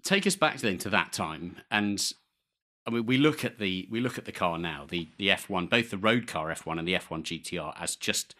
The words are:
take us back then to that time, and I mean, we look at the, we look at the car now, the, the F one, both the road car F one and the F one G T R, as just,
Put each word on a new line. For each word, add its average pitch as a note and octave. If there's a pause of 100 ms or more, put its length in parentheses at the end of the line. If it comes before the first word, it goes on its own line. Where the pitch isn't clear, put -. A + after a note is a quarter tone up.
take G3
us F#3
back -
then F#2+
to G2+
that F#2
time, E2+ (120)
and G2+ (760)
I A#2
mean, A#2
we C3
look D3+
at A#2
the, F#2
we A2
look B2
at A#2
the -
car E2+
now, D#2
the, E2+
the G2
F -
one, F2+
both A#2
the G2+
road A2
car D#2+
F -
one E2
and E2
the F2+
F -
one D#2+
G E2
T -
R, D#2
as E2+
just, -